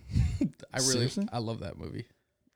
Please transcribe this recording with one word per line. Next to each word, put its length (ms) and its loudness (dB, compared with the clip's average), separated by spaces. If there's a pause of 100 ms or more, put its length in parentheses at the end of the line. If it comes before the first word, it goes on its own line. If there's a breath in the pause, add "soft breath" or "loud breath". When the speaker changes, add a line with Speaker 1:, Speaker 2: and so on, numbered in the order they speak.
(120)
Speaker 1:
<laughs> 300 4 (320)
I 60 -2
really, 20 2 (120)
Speaker 2:
Seriously? 380 2
Speaker 1:
I 60 -2
love 220 -4
that 180 -8
movie. 300 -8 (480)